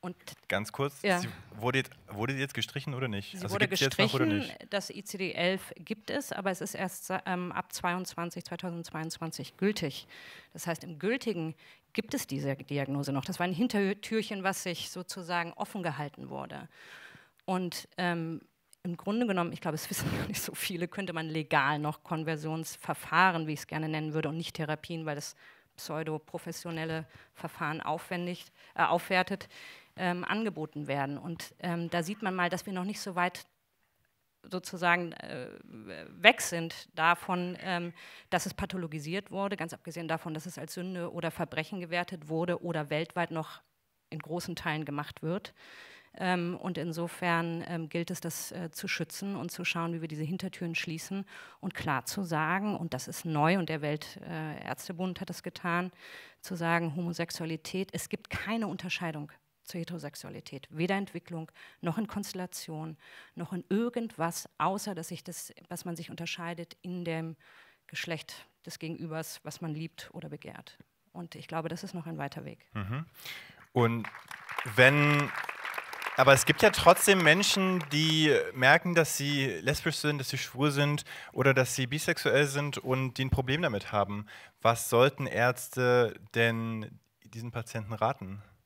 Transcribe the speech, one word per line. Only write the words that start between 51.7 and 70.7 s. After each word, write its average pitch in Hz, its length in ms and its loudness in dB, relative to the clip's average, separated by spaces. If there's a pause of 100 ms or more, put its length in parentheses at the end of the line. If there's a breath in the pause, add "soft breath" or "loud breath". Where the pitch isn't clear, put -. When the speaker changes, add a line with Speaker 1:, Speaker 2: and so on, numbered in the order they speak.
Speaker 1:
klar 139 320 -2
zu - 180 -4
sagen, 170 520 0
und 165 180 -2
das - 140 -4
ist - 180 -10
neu 160 340 6
und 160 100 -2
der 156 120 -2
Welt-, 151 460 -4
äh, 160 360 -8
Ärztebund 180 580 -6
hat 190 80 -8
das - 140 -10
getan, 175 480 -2 (480 loud breath)
zu - 160 -8
sagen, 165 400 2
Homosexualität, 170 960 -4
es - 160 -6
gibt - 200 -8
keine 220 380 -2
Unterscheidung 165 640 -4 (320)
zur - 160 -8
Heterosexualität, 151 920 -10
weder 180 260 0
Entwicklung, 175 540 -6 (300 loud breath)
noch 170 180 0
in 214 100 -2
Konstellation, 160 880 -6 (380 loud breath)
noch 175 180 -6
in 175 160 -4
irgendwas, 226 880 0
außer 190 380 0
dass 165 140 -8
sich 175 140 -10
das, - 300 -12 (160)
was - 160 -10
man 175 100 -4
sich 165 140 -10
unterscheidet 170 720 -8
in 180 240 -6
dem 160 320 -2 (500 soft breath)
Geschlecht - 600 -8 (180)
des - 140 -12
Gegenübers, 160 640 -6
was - 180 -10
man 160 120 -4
liebt 160 380 -10
oder 165 160 -12
begehrt. - 500 -14 (360)